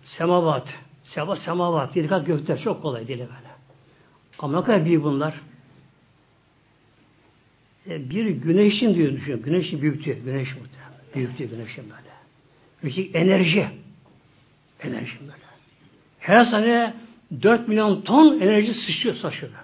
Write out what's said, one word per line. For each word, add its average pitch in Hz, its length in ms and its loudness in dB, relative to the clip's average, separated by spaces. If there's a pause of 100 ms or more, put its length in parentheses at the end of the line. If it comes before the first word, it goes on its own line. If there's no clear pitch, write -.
Semavat. 165 680 0 (300)
Seba, 170 320 -8
semavat. 170 600 -2
Yedi 156 120 -2
kat 180 180 0
gökler. 151 320 -2
Çok - 240 -6
kolay 120 260 -8
değil 127 100 -8
böyle. - 300 -16 (920)
Ama 147 220 -4
ne 180 40 -6
kadar 202 200 2
büyük 160 200 2
bunlar. 151 360 -4 (2500)
E, 143 200 -10
bir 220 160 -2
güneşin 202 680 2
diyor, 151 180 2
düşün. 123 300 -6
Güneşin 156 400 -2
büyüklüğü. 127 420 -4
Güneş 131 320 -6
muhtemelen. - 360 -20 (220)
Büyüklüğü 127 360 -6
güneşin 113 340 -14
böyle. - 240 -20 (760)
Peki 170 320 -6
enerji. 180 540 4 (1120)
Enerji 123 400 -10
böyle. - 280 -20 (720)
Her 226 260 6
saniye 233 500 0 (480)
dört 226 260 4
milyon 214 320 2
ton 294 400 6
enerji 214 340 4
sıçrıyor, - 420 -4
saçıyor. - 360 -10 (120)